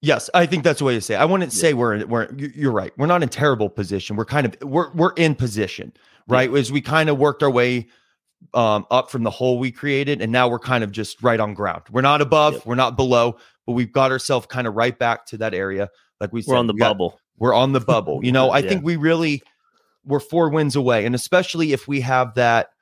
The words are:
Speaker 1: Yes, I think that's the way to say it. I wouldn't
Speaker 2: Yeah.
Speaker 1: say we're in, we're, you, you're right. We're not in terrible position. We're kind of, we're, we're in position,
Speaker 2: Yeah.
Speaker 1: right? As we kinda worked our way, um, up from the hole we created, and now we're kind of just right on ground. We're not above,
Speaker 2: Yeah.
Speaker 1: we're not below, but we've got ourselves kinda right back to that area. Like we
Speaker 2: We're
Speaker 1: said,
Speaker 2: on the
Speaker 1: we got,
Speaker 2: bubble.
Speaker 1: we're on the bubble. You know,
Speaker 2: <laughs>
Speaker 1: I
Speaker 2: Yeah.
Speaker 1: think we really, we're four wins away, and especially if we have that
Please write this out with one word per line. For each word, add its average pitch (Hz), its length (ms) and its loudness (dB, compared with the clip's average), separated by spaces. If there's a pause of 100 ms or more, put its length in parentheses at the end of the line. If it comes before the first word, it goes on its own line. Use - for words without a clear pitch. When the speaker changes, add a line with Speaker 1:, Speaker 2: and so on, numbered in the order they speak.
Speaker 1:
Yes, 143 340 0
I 175 120 4
think 160 160 -2
that's 156 180 2
the 147 40 -2
way 131 100 2
to 113 60 -2
say 107 140 -4
it. 98 40 0
I 110 60 4
wouldn't 175 280 0
Speaker 2:
Yeah. 156 80 -4
Speaker 1:
say 156 140 2
we're 120 200 0
in, 104 140 -6
we're, 117 280 -2
you, 139 180 -8
you're 143 180 -2
right. 98 240 -4
We're 135 100 -2
not 175 160 2
in 135 60 -2
terrible 127 400 0
position. 98 480 -6
We're 110 80 -2
kind 135 220 -2
of, 170 100 -4 (120)
we're, 156 260 -2
we're 170 180 2
in 160 240 2
position, 107 560 -4 (360)
Speaker 2:
Yeah. 113 60 0
Speaker 1:
right? 127 180 2
As 131 200 0
we 143 80 -2
kinda 156 340 0
worked 143 300 0
our 139 60 4
way, 123 360 2 (680)
um, 107 380 2
up 127 180 2
from 120 140 -4
the 110 60 -2
hole 127 280 -2
we 127 140 -4
created, 143 500 -2
and 113 80 -4
now 127 180 4
we're 120 120 -2
kind 127 240 -2
of 101 80 -8
just 107 320 -8
right 117 160 4
on 104 140 -2
ground. 90 360 -6
We're 120 120 0
not 143 180 2
above, 151 340 4
Speaker 2:
Yeah. 127 120 -10
Speaker 1:
we're 120 100 -4
not 123 200 0
below, 120 400 2 (300)
but 120 60 -4
we've 120 200 -2
got 135 200 2
ourselves 131 340 -2
kinda 123 240 -6
right 117 260 -2
back 117 300 -2
to 110 120 -14
that 110 160 -4
area. 98 360 -4 (300)
Like 101 120 -8
we 117 140 -6
Speaker 2:
We're 131 80 0
Speaker 1:
said, - 40 6
Speaker 2:
on 120 100 0
the 107 60 -2
Speaker 1:
we 101 40 -8
got, 117 120 4
Speaker 2:
bubble. 92 280 -4 (200)
Speaker 1:
we're 117 160 2
on 131 180 2
the 131 80 2
bubble. 107 440 -2
You 123 60 2
know, 131 200 4
Speaker 2:
<laughs> - 20 0
Speaker 1:
I 143 80 4
Speaker 2:
Yeah. 143 80 -4
Speaker 1:
think 185 160 -2
we 170 100 0
really, 160 480 0 (640)
we're 139 160 -2
four 165 300 0
wins 147 260 0
away, 123 280 2
and 120 120 0
especially 165 560 0
if 131 160 -4
we 143 140 -2
have 127 340 0
that 117 340 2 (120)